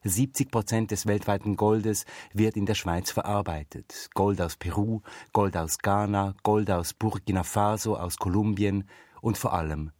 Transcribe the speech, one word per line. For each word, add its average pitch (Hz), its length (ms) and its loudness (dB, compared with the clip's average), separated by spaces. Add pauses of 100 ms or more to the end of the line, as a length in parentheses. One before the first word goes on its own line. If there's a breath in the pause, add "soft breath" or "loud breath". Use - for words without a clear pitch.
Siebzig 123 480 0
Prozent 113 400 0
des 104 160 -2
weltweiten 101 480 0
Goldes 107 500 2 (260 loud breath)
wird 110 260 2
in 101 100 0
der 107 80 0
Schweiz 87 340 -2
verarbeitet. - 1040 -4
Gold 98 260 2
aus 85 160 -2
Peru, 104 460 -2 (320 loud breath)
Gold 98 240 2
aus 80 220 -2
Ghana, 101 640 0
Gold 107 260 2
aus 87 240 0
Burkina 98 480 -2
Faso, 104 540 0
aus 90 220 -6
Kolumbien 101 680 2 (320 loud breath)
und 110 200 -2
vor - 140 0
allem 78 360 -2 (100)